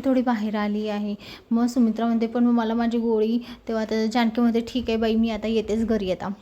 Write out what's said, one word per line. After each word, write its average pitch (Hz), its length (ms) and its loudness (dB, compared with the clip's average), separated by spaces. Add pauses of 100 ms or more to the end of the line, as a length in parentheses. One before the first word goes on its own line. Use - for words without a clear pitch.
थोडी 262 160 2
बाहेर 220 340 -2
आली 208 320 -2
आहे." 208 280 -4 (360)
मग 233 140 2
सुमित्रा 233 400 2
म्हणते, 226 220 2
"पण 240 160 0
मग 240 80 4
मला 226 220 2
माझी 233 240 0
गोळी." 226 420 2 (280)
तेव्हा 220 160 -2
आता 220 220 0
जानकी 233 360 2
म्हणते, 233 180 4
"ठीक 233 280 -4
आहे 226 100 0
बाई, 226 180 2
मी 226 140 2
आता 214 180 -4
येतेच 220 380 0
घरी 202 260 0
आता." 175 180 -6 (120)